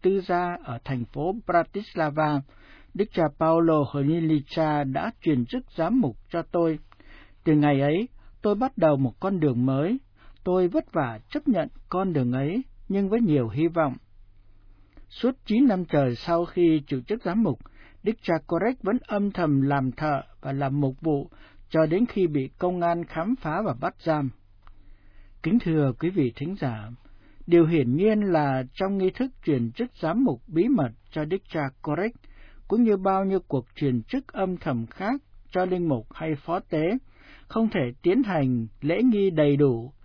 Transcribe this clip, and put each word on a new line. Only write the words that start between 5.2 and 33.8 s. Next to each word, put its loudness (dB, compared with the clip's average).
truyền 2
chức -8
giám 2
mục 0
cho -4
tôi. 0
Từ 4
ngày 4
ấy, 0
tôi 0
bắt -2
đầu 4
một 0
con -2
đường 2
mới. 0
Tôi 2
vất -4
vả -4
chấp -6
nhận 2
con -2
đường 0
ấy, -2
nhưng 0
với 2
nhiều 2
hy 0
vọng." -2
Suốt -4
chín 4
năm 0
trời 0
sau -2
khi 2
chịu -4
chức -6
giám 0
mục, 0
Đức 0
cha -2
Korek -2
vẫn 0
âm -2
thầm 0
làm 0
thợ -4
và -8
làm -2
mục -2
vụ -2
cho 4
đến 2
khi 0
bị -2
công -2
an 0
khám -4
phá -4
và -2
bắt -4
giam. -2
Kính 2
thưa 2
quý -2
vị 0
thính -8
giả, -6
điều 6
hiển 2
nhiên 2
là 0
trong -2
nghi 2
thức -4
truyền 0
chức -6
giám 0
mục 0
bí 0
mật 2
cho -4
Đức -4
cha -4
Korek, -2
cũng 2
như 4
bao 0
nhiêu 0
cuộc -2
truyền 0